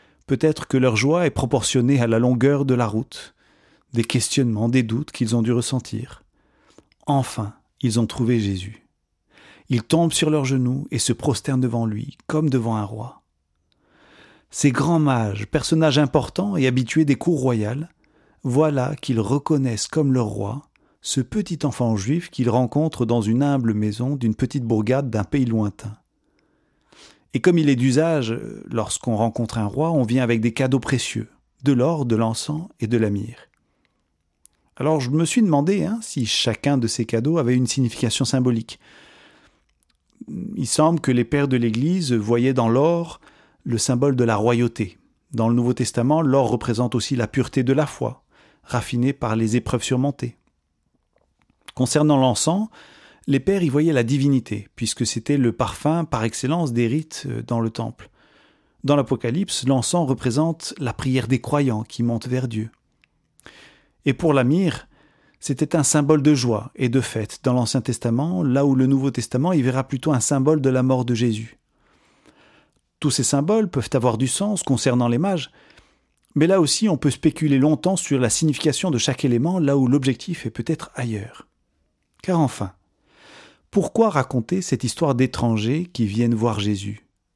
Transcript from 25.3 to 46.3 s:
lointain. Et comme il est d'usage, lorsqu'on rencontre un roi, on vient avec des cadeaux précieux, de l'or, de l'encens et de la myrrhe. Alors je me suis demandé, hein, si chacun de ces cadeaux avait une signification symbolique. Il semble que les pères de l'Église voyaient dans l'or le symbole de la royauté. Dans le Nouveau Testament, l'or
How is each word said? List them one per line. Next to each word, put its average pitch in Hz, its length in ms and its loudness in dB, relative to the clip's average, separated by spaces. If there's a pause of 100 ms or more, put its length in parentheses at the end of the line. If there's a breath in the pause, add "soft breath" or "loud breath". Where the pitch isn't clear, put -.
lointain. 110 520 -2 (1400 soft breath)
Et 120 60 -2
comme 175 180 4
il 156 100 4
est 135 80 4
d'usage, 127 600 0 (320)
lorsqu'on 113 460 -4
rencontre 113 420 -2
un 107 80 0
roi, 151 240 -2
on 147 140 2
vient 123 180 0
avec 117 180 2
des 117 120 0
cadeaux 131 280 0
précieux, 113 480 -4 (360)
de 143 80 4
l'or, 139 340 2
de 113 80 2
l'encens 117 540 -2 (100)
et 117 80 -4
de 117 120 0
la 110 120 2
myrrhe. 107 380 -8 (1300)
Alors 147 240 0
je 123 100 -4
me 156 140 2
suis 226 180 2
demandé, 165 420 2
hein, 208 180 -4
si 131 220 -4
chacun 123 540 0
de 117 80 0
ces 113 180 -4
cadeaux 127 340 0
avait 127 180 2
une 127 100 2
signification 120 580 -2
symbolique. 123 540 0 (1800 soft breath)
Il 135 120 -4
semble 160 320 2
que - 100 0
les 120 140 4
pères 143 240 0
de 131 80 2
l'Église 127 560 0
voyaient 120 420 2
dans 117 140 2
l'or 165 520 0 (440 soft breath)
le 117 140 -2
symbole 135 360 2
de 123 100 2
la 113 120 2
royauté. 117 600 0 (340)
Dans 113 160 0
le 120 60 4
Nouveau 120 180 2
Testament, 127 500 0
l'or 135 260 4